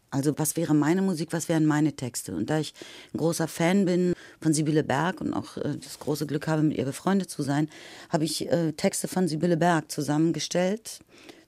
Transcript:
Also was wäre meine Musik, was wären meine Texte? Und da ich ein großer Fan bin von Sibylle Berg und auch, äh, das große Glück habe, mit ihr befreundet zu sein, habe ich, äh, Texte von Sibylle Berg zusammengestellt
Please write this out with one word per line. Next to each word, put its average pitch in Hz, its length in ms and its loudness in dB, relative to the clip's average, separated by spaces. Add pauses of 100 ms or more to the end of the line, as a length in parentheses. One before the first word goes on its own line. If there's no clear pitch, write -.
(100)
Also 135 280 0
was 151 200 -2
wäre 156 160 2
meine 151 260 4
Musik, 180 320 0
was 170 160 -2
wären 160 160 4
meine 151 300 2
Texte? - 420 -6
Und 82 140 -2
da 151 80 2
ich 151 160 -4 (400)
ein - 20 -4
großer 160 320 0
Fan 185 380 2
bin 180 260 2 (300)
von 156 100 4
Sibylle 151 320 2
Berg 156 380 0
und - 100 -2
auch, - 240 -6
äh, 139 260 -4
das - 160 -16
große 151 280 -2
Glück 143 220 -4
habe, 156 140 2
mit 151 140 2
ihr - 80 0
befreundet 180 460 0
zu - 120 -6
sein, 143 280 0 (400)
habe 156 160 2
ich, - 260 -4
äh, 165 220 2
Texte - 340 0
von 185 180 0
Sibylle 165 300 2
Berg 160 340 2
zusammengestellt 165 1080 0 (500)